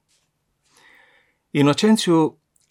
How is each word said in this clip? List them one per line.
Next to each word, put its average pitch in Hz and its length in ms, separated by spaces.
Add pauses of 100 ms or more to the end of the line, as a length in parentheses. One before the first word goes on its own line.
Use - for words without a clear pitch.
(1500)
Inocențiu 160 920 (320)